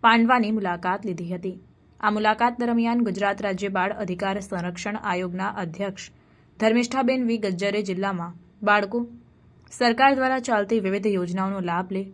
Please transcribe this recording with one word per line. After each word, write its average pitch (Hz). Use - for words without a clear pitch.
પાંડવાની 233
મુલાકાત 185
લીધી 170
હતી. 180
આ 214
મુલાકાત 214
દરમિયાન 233
ગુજરાત 202
રાજ્ય 196
બાળ 196
અધિકાર 190
સંરક્ષણ 190
આયોગના 185
અધ્યક્ષ 190
ધર્મિષ્ઠાબેન 240
વી 226
ગજ્જરે 202
જિલ્લામાં 185
બાળકો, 208
સરકાર 247
દ્વારા 262
ચાલતી 214
વિવિધ 196
યોજનાઓનો 190
લાભ 180
લે 190